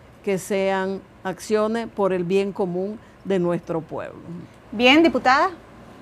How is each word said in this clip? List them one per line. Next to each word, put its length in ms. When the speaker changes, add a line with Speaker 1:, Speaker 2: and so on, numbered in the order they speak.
Speaker 1:
que 160
sean 640
acciones 640
por 240
el 120
bien 280
común 480
de 140
nuestro 420
pueblo. 400
Speaker 2:
Bien, 320
diputada, 480